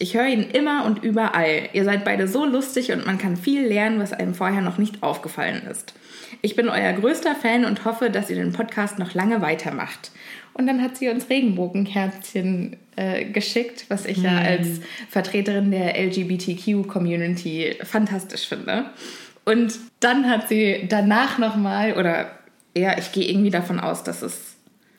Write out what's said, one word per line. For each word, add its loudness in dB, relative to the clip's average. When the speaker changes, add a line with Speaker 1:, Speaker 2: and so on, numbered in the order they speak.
Speaker 1:
Ich -2
höre 4
ihn 4
immer 2
und 2
überall. 2
Ihr 2
seid 2
beide 2
so 2
lustig 0
und -4
man 0
kann -2
viel 2
lernen, 2
was -2
einem -2
vorher 0
noch 0
nicht 0
aufgefallen -4
ist. -12
Ich -2
bin 2
euer 2
größter 0
Fan 2
und -2
hoffe, 0
dass -2
ihr -4
den 0
Podcast -4
noch -6
lange 2
weitermacht.“ -4
Und 0
dann 2
hat -2
sie -2
uns -2
Regenbogenherzchen, 0
äh, -2
geschickt, -4
was -4
ich -4
ja 2
Speaker 2:
Hm. 2
Speaker 1:
als 2
Vertreterin 0
der 0
L-G-B-T-Q-Community -2
fantastisch -2
finde. -2
Und 2
dann 4
hat 2
sie 2
danach 4
nochmal, 2
oder 0
ja, 2
ich -6
gehe 0
irgendwie 4
davon 0
aus, -4
dass -6
es, -10